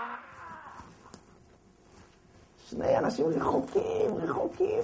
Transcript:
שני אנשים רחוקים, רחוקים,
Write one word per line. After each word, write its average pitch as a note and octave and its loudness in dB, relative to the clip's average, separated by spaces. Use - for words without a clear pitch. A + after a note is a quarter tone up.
שני - 0
אנשים C3+ 2
רחוקים, D#3+ 2
רחוקים, F#4 0